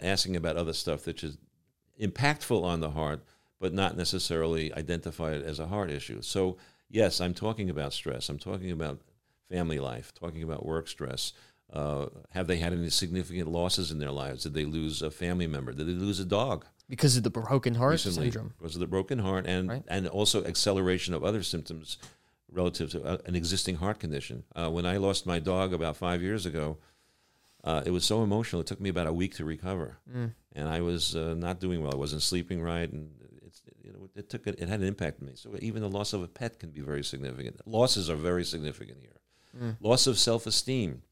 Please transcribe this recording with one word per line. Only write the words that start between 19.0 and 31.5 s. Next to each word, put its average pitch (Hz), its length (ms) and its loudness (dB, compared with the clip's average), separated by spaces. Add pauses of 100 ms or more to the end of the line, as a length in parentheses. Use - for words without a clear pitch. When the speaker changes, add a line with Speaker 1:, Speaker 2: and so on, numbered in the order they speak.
Speaker 1:
heart 95 260 0
and, 92 240 2
Speaker 2:
Right. 127 180 -4
Speaker 1:
and 92 200 0
also 101 360 4
acceleration 92 680 2
of 76 100 0
other 101 180 2
symptoms 80 540 -6 (560)
relative 87 380 0
to, 82 120 -4
uh, 85 220 -2
an 87 100 -2
existing 87 420 0
heart 98 220 0
condition. 69 460 -6 (100)
Uh, 85 160 -2
when 87 140 0
I 92 140 2
lost 98 280 2
my 87 120 0
dog 92 340 2
about 80 240 -2
five 90 260 0
years 95 220 -2
ago, 78 320 -2 (880)
uh, 78 220 2
it 85 60 2
was 90 120 2
so 110 180 4
emotional. 104 380 2
It 82 60 -4
took 95 140 -8
me 98 100 0
about 85 160 0
a 78 60 2
week 92 240 0
to 80 80 -6
recover. 80 520 -4 (180)
Speaker 2:
Mm. 117 200 -4 (180)
Speaker 1:
And 73 160 -4
I 85 140 0
was, 87 340 0
uh, 82 180 0
not 87 260 -2